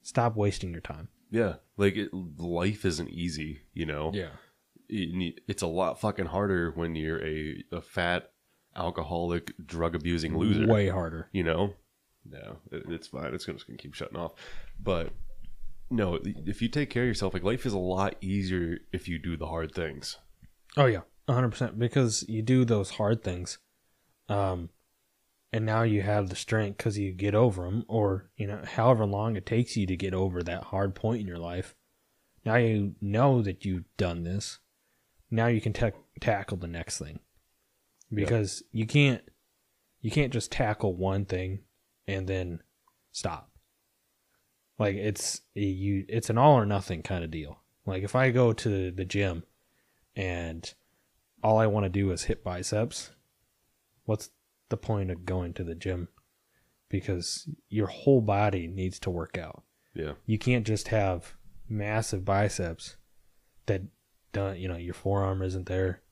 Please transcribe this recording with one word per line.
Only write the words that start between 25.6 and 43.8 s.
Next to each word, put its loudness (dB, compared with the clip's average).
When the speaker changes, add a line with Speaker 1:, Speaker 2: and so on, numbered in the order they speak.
Speaker 1:
now 2
you 4
have 2
the -6
strength 0
'cause -2
you -2
get 0
over 4
'em, -2
or, 2
you -4
know, -6
however 4
long 0
it -6
takes 0
you 2
to 0
get -2
over 0
that -4
hard 0
point 0
in -4
your -6
life. -6
Now 4
you 4
know 4
that -4
you've -2
done 0
this. -4
Now 4
you 4
can -2
ta-, 2
tackle 0
the -8
next -8
thing, -12
Speaker 2:
Yeah. -2
Speaker 1:
because 0
you 0
can't, 6
you -2
can't 2
just -2
tackle 0
one 0
thing -4
and -4
then -4
stop. -8